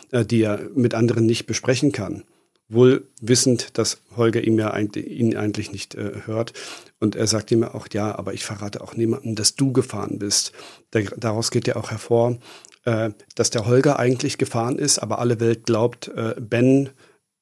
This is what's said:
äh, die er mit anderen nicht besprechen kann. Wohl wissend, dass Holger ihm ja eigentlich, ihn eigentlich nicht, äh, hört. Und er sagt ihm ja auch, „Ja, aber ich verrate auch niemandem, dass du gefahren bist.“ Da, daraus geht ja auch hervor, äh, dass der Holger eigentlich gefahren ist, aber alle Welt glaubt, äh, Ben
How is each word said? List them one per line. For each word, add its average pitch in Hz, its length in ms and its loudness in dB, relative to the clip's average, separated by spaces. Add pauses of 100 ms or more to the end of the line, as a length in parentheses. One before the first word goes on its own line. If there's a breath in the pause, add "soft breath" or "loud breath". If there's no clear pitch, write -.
(120)
äh, 120 140 2
die 113 160 2
er 104 180 0 (160)
mit 120 200 2
anderen 113 320 4
nicht 113 180 0
besprechen 127 460 0
kann. 98 320 -6 (500)
Wohl 123 320 6 (140)
wissend, 123 580 2
dass - 240 -2 (140)
Holger 113 280 2
ihm 110 140 4
ja 107 140 0
eigentlich, 104 360 -4
ihn 117 280 0
eigentlich 104 380 -4
nicht, - 220 -12
äh, 110 300 -8
hört. 113 280 -4 (480 loud breath)
Und 104 160 0
er 110 100 0
sagt 110 240 -2
ihm 117 120 4
ja 117 100 -6
auch, 110 180 -12
„Ja, 104 260 -4
aber 98 160 -8
ich - 120 -10
verrate 104 360 -10
auch - 140 -16
niemandem, 113 400 -2
dass 104 200 -2
du 135 180 0
gefahren 104 460 -2
bist.“ - 340 -4 (380 loud breath)
Da, 113 100 2 (160)
daraus 113 340 -2
geht 113 160 0
ja 123 80 0
auch 110 160 -6
hervor, 117 460 2 (480 loud breath)
äh, 113 240 0 (260)
dass - 140 0
der 110 160 -2
Holger 135 340 4
eigentlich 127 380 0
gefahren 120 400 -2
ist, 147 220 0
aber 107 200 -4
alle 120 220 0
Welt 117 240 2
glaubt, 117 500 0
äh, 113 240 -4
Ben 127 500 4 (520 soft breath)